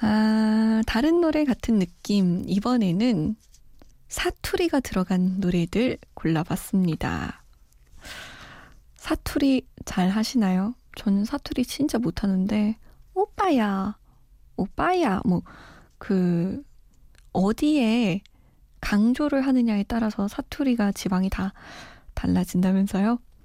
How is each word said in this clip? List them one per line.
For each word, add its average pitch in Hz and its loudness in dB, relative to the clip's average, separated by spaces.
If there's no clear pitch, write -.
아, 220 2
다른 320 2
노래 302 2
같은 226 0
느낌. 185 0
이번에는 208 0
사투리가 349 -2
들어간 185 -2
노래들 180 0
골라봤습니다. - -2
사투리 277 0
잘 185 0
하시나요? 208 0
저는 202 0
사투리 262 -4
진짜 277 -2
못하는데, 208 0
"오빠야, 226 0
오빠야." 302 0
뭐, 175 2
그, 185 0
어디에 226 2
강조를 262 2
하느냐에 233 2
따라서 220 -2
사투리가 233 -2
지방이 190 -2
다 190 -4
달라진다면서요? 190 0